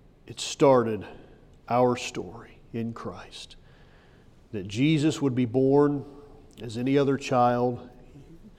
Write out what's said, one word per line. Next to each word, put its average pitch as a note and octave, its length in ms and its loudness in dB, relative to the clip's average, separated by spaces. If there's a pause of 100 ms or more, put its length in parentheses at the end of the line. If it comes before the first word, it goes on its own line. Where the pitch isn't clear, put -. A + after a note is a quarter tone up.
(260)
It A2 140 -14
started A#2 640 2 (640)
our B2 280 2
story - 520 -12 (240)
in A2+ 220 -6
Christ, - 600 -16 (960)
that G2 140 -8
Jesus C#3+ 540 0
would C#3 140 0
be B2 100 0
born C3+ 600 2 (560)
as A#2 160 -10
any C3+ 180 0
other C#3 220 2
child. B2 680 0 (720)